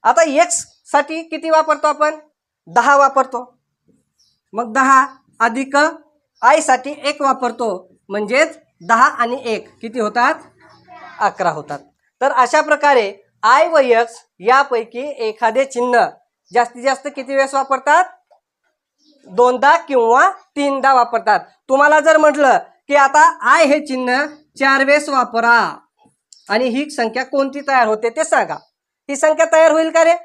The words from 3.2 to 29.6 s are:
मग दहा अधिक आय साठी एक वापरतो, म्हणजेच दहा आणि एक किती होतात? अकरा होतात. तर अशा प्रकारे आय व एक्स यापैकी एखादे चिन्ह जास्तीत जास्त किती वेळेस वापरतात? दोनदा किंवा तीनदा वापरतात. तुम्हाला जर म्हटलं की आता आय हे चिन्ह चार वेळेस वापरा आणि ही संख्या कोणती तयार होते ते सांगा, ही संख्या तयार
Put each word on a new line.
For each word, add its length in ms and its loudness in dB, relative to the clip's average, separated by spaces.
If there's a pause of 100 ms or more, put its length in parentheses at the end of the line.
मग 200 -8
दहा 320 2 (360)
अधिक 360 -4
आय 840 -2
साठी 400 -2
एक 220 -6
वापरतो, 460 -4 (400)
म्हणजेच 500 -4 (220)
दहा 260 2
आणि 380 -4
एक 240 -6 (120)
किती 200 -10
होतात? 340 -2 (840)
अकरा 300 -2
होतात. 280 -12 (420)
तर 120 -2
अशा 300 2
प्रकारे 500 0 (320)
आय 240 4
व 100 0
एक्स 400 0 (220)
यापैकी 680 -2 (120)
एखादे 480 -2
चिन्ह 380 -2 (480)
जास्तीत 300 -2
जास्त 240 -4
किती 280 -10
वेळेस 200 -2
वापरतात? 500 0 (1200)
दोनदा 520 2
किंवा 500 2 (280)
तीनदा 380 0
वापरतात. 460 0 (280)
तुम्हाला 320 4
जर 160 4
म्हटलं 420 2 (300)
की 80 -2
आता 260 4 (280)
आय 140 4
हे 220 2
चिन्ह 380 -4 (340)
चार 260 0
वेळेस 240 0
वापरा 480 0 (920)
आणि 180 -2
ही 240 -4
संख्या 340 -6
कोणती 360 -4
तयार 260 0
होते 240 -4
ते 140 -4
सांगा, 300 -2 (540)
ही 80 -8
संख्या 360 0
तयार 200 4